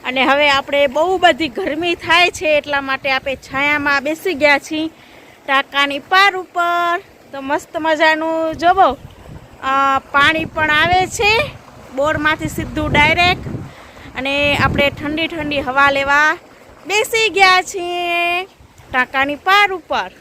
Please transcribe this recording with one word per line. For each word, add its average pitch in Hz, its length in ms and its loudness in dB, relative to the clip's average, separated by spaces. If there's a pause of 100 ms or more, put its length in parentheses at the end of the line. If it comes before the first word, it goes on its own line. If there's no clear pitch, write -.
અને 262 200 -2
હવે 285 260 4
આપણે 277 360 0
બહુ 320 320 0
બધી 330 300 2
ગરમી 339 460 -4
થાય 349 360 2
છે 311 260 -2
એટલા 285 240 -2
માટે 269 320 -4
આપણે 262 240 -4
છાયામાં 285 640 -2
બેસી 320 320 -4
ગયા 285 240 4
છીએ 311 320 -6 (560)
ટાંકાની 277 520 0
પાર 381 380 2
ઉપર. 349 640 -2 (320)
તો 277 80 -12
મસ્ત 285 400 -6
મજાનું 320 720 0
જોવો, 339 440 2 (640)
અ, 269 360 0
પાણી 302 460 2
પણ 311 260 -2
આવે 349 360 2
છે 453 460 0 (440)
બોરમાંથી 302 520 -2
સીધું 311 440 -6
ડાયરેક્ટ 320 540 2 (680)
અને 277 400 -2
આપણે 277 340 2
ઠંડી 302 360 -6
ઠંડી 302 340 -6
હવા 277 300 2
લેવા 285 480 2 (480)
બેસી 427 420 0
ગયા 370 340 4
છીએ 349 800 -4 (500)
ટાંકાની 269 420 -2
પાર 381 380 2
ઉપર. 269 380 -6 (100)